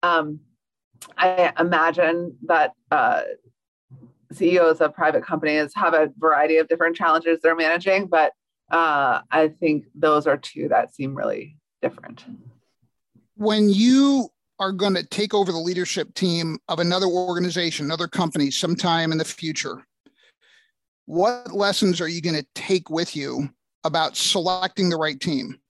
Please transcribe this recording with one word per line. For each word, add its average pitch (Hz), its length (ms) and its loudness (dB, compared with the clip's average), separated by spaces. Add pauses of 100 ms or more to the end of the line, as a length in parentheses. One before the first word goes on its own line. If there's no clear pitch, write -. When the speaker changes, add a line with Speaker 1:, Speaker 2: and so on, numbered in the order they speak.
Speaker 1:
Um, 156 380 0 (760)
I 180 440 2
imagine 170 760 0 (120)
that, 170 240 2 (180)
uh, 131 320 0 (1080)
C 180 240 2
E 180 40 4
Os 165 220 4
of 151 140 0
private 156 280 0
companies 151 520 -2
have 175 180 0
a 156 240 2
variety 156 400 2
of 160 100 2
different 165 280 0
challenges 165 460 0
they're 165 140 4
managing, 180 520 0
but, 160 260 2 (380)
uh, 147 580 2
I 156 200 2 (100)
think 151 340 0
those 151 320 2
are 139 120 2
two 127 320 -8
that - 260 0
seem 135 200 -6
really - 440 -6 (240)
different. - 420 -10 (1080)
Speaker 2:
When 208 340 2
you 254 600 4 (300)
are 190 120 -2
gonna 190 320 -2
take 208 320 -4
over 196 160 2
the 165 80 -4
leadership 175 560 -4
team 170 420 -2 (100)
of 165 120 -4
another 180 260 0
organization, 175 800 -2
another 160 220 -4
company 156 420 -2
sometime 165 640 0
in 160 80 -2
the 151 40 -2
future, - 640 -8 (1200)
what 214 480 -2
lessons 196 480 0
are 165 80 -4
you 170 100 -8
gonna 156 260 -4 (100)
take - 340 -2
with 165 260 -4
you 139 320 -6 (360)
about 160 340 -2
selecting 185 720 -2
the 170 80 -2
right 156 220 -2
team? 139 400 -4 (100)